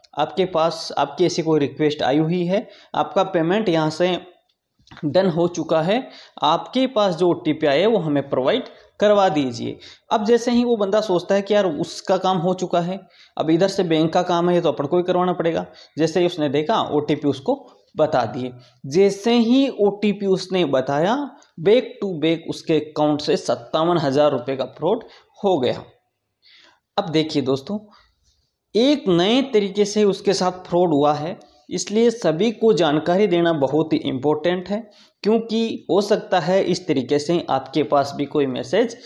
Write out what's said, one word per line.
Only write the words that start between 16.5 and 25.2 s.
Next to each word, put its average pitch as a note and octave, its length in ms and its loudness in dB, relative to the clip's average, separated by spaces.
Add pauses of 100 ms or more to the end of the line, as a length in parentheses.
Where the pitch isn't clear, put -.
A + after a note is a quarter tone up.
ओटीपी D3 460 -2
उसको - 420 -4 (260)
बता C#3+ 280 2
दिए। B2 280 -8 (340)
जैसे G3 480 2
ही B3 340 4
ओटीपी G3+ 580 0
उसने F3+ 380 0
बताया, D3 720 -2 (240)
back G#3+ 220 4 (220)
to G3 160 -4
back D#3+ 180 0 (100)
उसके - 260 -4
अकाउंट D3+ 460 0
से D#3+ 160 0
सत्तावन E3 640 -2
हज़ार C#3+ 340 2
रुपये C3 240 -4
का B2+ 80 -4
फ्रॉड D#3 400 -4 (400)